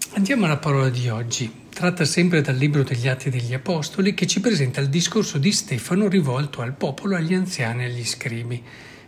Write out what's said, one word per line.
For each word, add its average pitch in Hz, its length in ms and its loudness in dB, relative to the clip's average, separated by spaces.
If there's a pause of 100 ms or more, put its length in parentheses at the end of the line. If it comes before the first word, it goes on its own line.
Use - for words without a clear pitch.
(140)
andiamo 208 320 2
alla 151 120 2
parola 139 300 2
di 123 200 0
oggi, 117 600 -4
tratta 180 360 0
sempre 175 360 4
dal 135 160 0
libro 147 260 2
degli 127 240 -2
Atti 131 240 0
degli 120 240 -2
Apostoli, 180 600 0
che 175 120 0
ci - 140 0
presenta 147 400 2
il 139 80 0
discorso 170 500 0
di 170 140 4
Stefano 185 560 0
rivolto 143 540 0
al 127 120 -4
popolo, 185 400 -2
agli 170 200 0
anziani 123 480 -2
e 123 40 -2
agli 120 180 -6
scribi, 120 580 -6 (460)